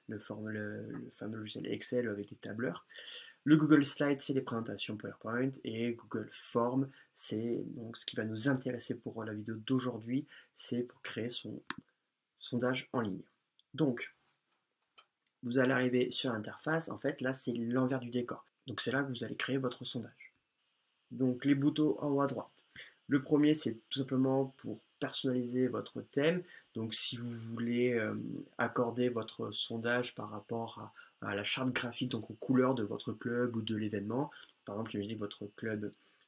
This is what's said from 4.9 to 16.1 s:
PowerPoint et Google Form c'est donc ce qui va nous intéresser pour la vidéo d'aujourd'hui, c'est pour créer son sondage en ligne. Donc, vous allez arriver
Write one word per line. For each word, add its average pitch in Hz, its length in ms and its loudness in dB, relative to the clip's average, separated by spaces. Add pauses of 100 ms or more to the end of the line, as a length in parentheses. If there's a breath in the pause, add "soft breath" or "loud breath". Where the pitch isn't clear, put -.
PowerPoint 113 560 -2 (140)
et 113 260 0
Google 113 400 -6
Form 127 580 2 (240 loud breath)
c'est 117 500 -2 (120)
donc 113 220 -10
ce - 80 -8
qui - 100 -6
va 113 80 -2
nous 110 240 0
intéresser 127 480 0
pour 110 300 -8
la 107 80 -6
vidéo 107 220 -6
d'aujourd'hui, 123 680 -2 (300 loud breath)
c'est 120 280 -2
pour - 180 -12
créer - 280 -4
son 110 320 -8 (800)
sondage 127 540 -2
en 123 80 2
ligne. 92 220 -2 (500)
Donc, 131 420 0 (1300)
vous 123 160 2
allez 127 120 6
arriver 123 400 4